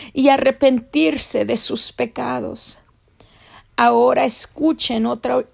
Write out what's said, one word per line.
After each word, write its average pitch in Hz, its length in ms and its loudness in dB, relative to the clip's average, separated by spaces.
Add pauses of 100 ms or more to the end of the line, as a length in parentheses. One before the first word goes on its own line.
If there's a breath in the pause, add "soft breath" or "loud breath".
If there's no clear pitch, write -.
(120)
y 269 160 2
arrepentirse 269 1160 2
de 113 100 -2
sus - 360 -2
pecados". - 880 -8 (960 soft breath)
Ahora 240 480 2
escuchen 247 840 -2
otra, 247 480 -4